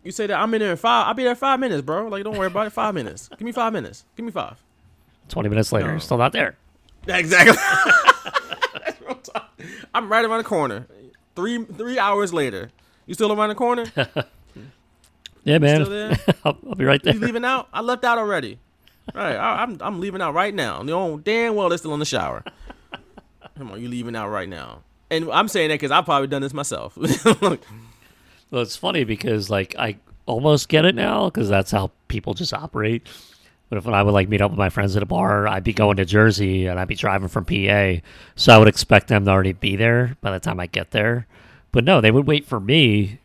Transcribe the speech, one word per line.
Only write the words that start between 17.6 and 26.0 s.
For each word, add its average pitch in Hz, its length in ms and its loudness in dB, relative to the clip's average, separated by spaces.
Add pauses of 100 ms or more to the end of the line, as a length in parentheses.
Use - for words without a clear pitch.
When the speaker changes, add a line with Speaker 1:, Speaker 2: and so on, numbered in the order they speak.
Speaker 1:
I 214 80 -6
left 247 240 -4
out 240 140 2
already. 160 400 -4 (560)
Right, 180 200 -4
I, 208 280 -2
I'm, 233 180 -6
I'm 196 180 -8
leaving 190 220 -8
out 160 140 -4
right 196 200 -2
now. 113 260 -4
You 113 80 -8
know 170 300 -4
damn 220 360 -2
well 196 160 0
they're 170 80 0
still 156 160 -8
in 147 60 -4
the 151 40 -2
shower. 78 400 -4 (560)
<laughs> - 560 -20
Come 131 160 -14
on, 101 80 -14
you 120 80 -12
leaving 120 260 -8
out 107 140 -6
right 98 200 -6
now. 69 320 -14 (300)
And 160 220 -4
I'm 185 160 2
saying 170 220 -2
that 151 100 -2
'cause 139 100 -4
I've 156 140 2